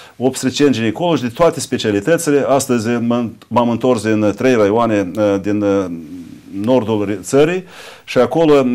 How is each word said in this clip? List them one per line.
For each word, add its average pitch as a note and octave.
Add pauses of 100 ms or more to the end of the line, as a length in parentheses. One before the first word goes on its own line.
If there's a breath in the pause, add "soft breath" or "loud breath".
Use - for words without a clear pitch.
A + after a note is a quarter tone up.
(160 loud breath)
obstetricieni, C3
ginecologi, A2+
de B2
toate D#3
specialitățile. C3
Astăzi A#2+
m-am, A#2+ (120)
m-am A#2+
întors A#2
din, G#2+
uh, G#2
trei B2
raioane, G#2+
uh, G2+
din, G#2
uh, G2 (800)
nordul A2
re-, G2+
țării D#3+ (400 loud breath)
și -
acolo, C#3+ (100)